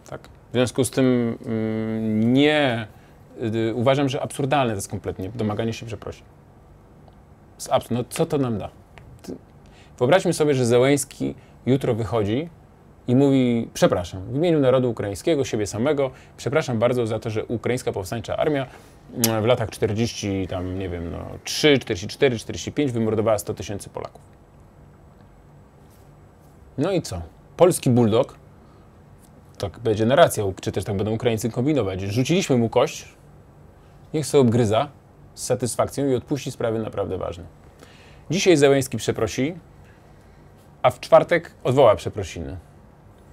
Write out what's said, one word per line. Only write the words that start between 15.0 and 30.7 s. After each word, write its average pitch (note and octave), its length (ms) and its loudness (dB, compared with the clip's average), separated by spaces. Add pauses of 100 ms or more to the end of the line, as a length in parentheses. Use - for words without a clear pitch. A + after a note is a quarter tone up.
siebie G#2 220 -2
samego, C3+ 440 0 (260)
przepraszam B2+ 420 -2
bardzo B2 280 2
za A2 120 -4
to, A2+ 100 -6
że G#2+ 160 -4
ukraińska A#2+ 460 -4
powstańcza G#2 460 -6
armia, C#3+ 280 0 (480)
mm, A2+ 300 2
w - 20 2
latach A2+ 240 2
czterdzieści, G#2 800 -2
tam, F#2 300 -6
nie F#2+ 100 -6
wiem, E2+ 220 -8
no, E2+ 60 -8 (260)
trzy, D3 340 4
czterdzieści G#2 300 -4
cztery, A#2+ 320 0
czterdzieści - 320 -10
pięć D3 200 -2
wymordowała A2 460 0
sto G2+ 160 -6
tysięcy G2+ 360 -10
Polaków”. - 320 -14 (2500)
No D#3+ 140 0
i F3+ 100 0
co? F2 200 -8 (360)
Polski F3 320 0
bulldog, A#2 460 0 (1200)
tak G2+ 200 -8
będzie A2+ 260 0
narracja, C#3 380 4 (180)
czy A2+ 100 -6